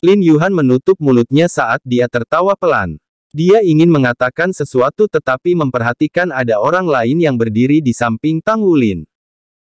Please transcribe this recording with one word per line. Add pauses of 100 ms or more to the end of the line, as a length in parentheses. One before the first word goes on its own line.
Lin
Yuhan
menutup
mulutnya
saat
dia
tertawa
pelan. (360)
Dia
ingin
mengatakan
sesuatu
tetapi
memperhatikan
ada
orang
lain
yang
berdiri
di
samping
Tang
Wulin. (640)